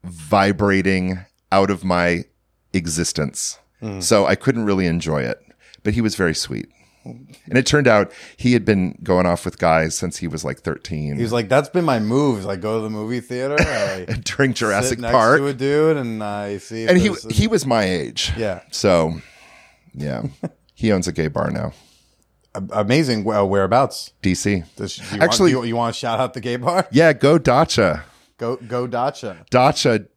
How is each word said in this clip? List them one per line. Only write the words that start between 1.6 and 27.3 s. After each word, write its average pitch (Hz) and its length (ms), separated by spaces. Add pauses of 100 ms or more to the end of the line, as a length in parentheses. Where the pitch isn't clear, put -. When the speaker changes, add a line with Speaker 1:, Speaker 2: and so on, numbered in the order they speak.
Speaker 1:
of 90 120
my 87 420 (480)
existence. 82 840 (240)
Speaker 2:
Mm. 98 220
Speaker 1:
So 101 240
I 95 80
couldn't 117 300
really 95 200
enjoy 80 380
it. 58 180 (420)
But 107 120
he 120 60
was 107 140
very 85 200
sweet. - 320 (360)
And - 540
it 131 80
turned 147 220
out 104 240 (260)
he 123 160
had 113 100
been 92 380
going 90 240
off 87 180
with 87 140
guys 80 400
since 87 200
he 87 100
was, 78 180
like, 69 140
thirteen. 76 560
Speaker 2:
He 110 80
was 113 100
like, 117 160
That's 143 180
been 180 160
my 135 160
move, 123 420
is, 92 40
like, 98 160
go 107 160
to 107 60
the 107 80
movie 110 300
theater, 127 360
Speaker 1:
<laughs> - 20
Speaker 2:
I 101 460 (180)
Speaker 1:
During 135 300
Jurassic 107 360
Speaker 2:
sit 123 100
next 117 120
Speaker 1:
Park. 123 280
Speaker 2:
to 139 80
a 143 60
dude 147 440
and 113 260
I 104 360
see 113 240
if 113 80
Speaker 1:
And 180 80
he, 190 80
Speaker 2:
there's 190 160 (120)
Speaker 1:
he 214 120
was 220 180
my 117 200
age. 80 520
Speaker 2:
Yeah. 101 320
Speaker 1:
So, 87 500 (760)
yeah. 143 280 (200)
<laughs> 160 60 (260)
He 110 160
owns 92 160
a 85 40
gay 78 160
bar 76 220
now. 76 240 (800)
Speaker 2:
A-, 98 100 (180)
amazing. 120 420
Wh-, 107 160
uh, 101 60
whereabouts? 98 760
Speaker 1:
D 92 140
C. 98 280 (120)
Speaker 2:
Does, 101 220
do - 180
you 101 80
Speaker 1:
Actually, 180 320
Speaker 2:
want, 123 80
do 120 60
you, 113 40
you - 40
wanna 117 160
shout 113 260
out 127 160
the 127 60
gay 123 160
bar? 175 340
Speaker 1:
Yeah, 156 220
go 147 260